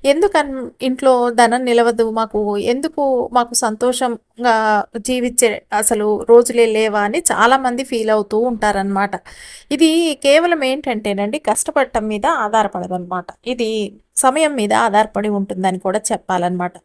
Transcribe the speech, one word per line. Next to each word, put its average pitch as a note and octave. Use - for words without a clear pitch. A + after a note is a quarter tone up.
"ఎందుకన్-, C#4+
ఇంట్లో B3+
ధనం A#3+
నిలవదు A#3
మాకు, G#3+
ఎందుకు C4+
మాకు A#3+
సంతోషంగా A3+
జీవించే B3
అసలు G#3+
రోజులే A#3
లేవా?" G#3+
అని G#3
చాలామంది B3+
ఫీల్ A3
అవుతూ G#3+
ఉంటారన్నమాట. G3+
ఇది D#4+
కేవలం D#4
ఏంటంటేనండి, A3
కష్టపడటం C4
మీద G#3+
ఆధారపడదన్నమాట. F#3+
ఇది A3
సమయం D4
మీద G#3+
ఆధారపడి G#3+
ఉంటుందని F#3+
కూడా F#3+
చెప్పాలన్నమాట. F3+